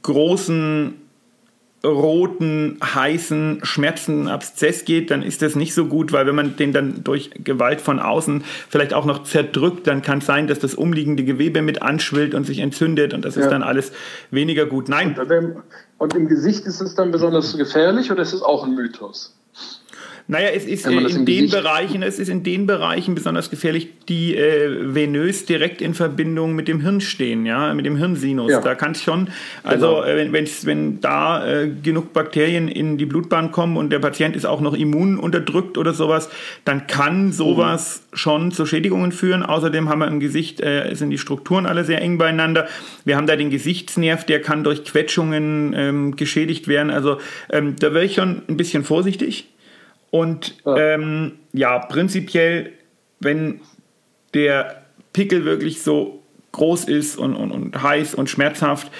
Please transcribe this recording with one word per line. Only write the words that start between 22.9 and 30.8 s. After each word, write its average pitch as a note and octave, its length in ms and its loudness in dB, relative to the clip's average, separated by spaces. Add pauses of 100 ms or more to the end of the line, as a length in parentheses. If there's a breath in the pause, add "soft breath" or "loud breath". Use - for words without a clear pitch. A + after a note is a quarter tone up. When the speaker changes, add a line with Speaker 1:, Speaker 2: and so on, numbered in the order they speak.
Speaker 1:
besonders E2 340 -2
gefährlich, D#3+ 380 -2 (220)
die, E3+ 260 0
äh, D3 580 2
venös D3 520 0
direkt E3 360 0
in D#3+ 120 -2
Verbindung D#3+ 600 0
mit D#3 140 -2
dem D#3+ 140 0
Hirn G3 180 2
stehen, A#2 460 -2
ja, C#3 280 0
mit C#3+ 120 -2
dem D3 100 0
Hirnsinus. C#3 560 0
Speaker 2:
Ja. B2+ 80 4
Speaker 1:
Da B2+ 160 0
kann's D3+ 260 -4
schon, F3+ 280 0 (340 loud breath)
also, - 240 4
Speaker 2:
Genau. D#3 160 4
Speaker 1:
äh, D3 140 2
wenn, D3+ 160 0
wenn's, D3+ 320 -2
wenn D3+ 340 -2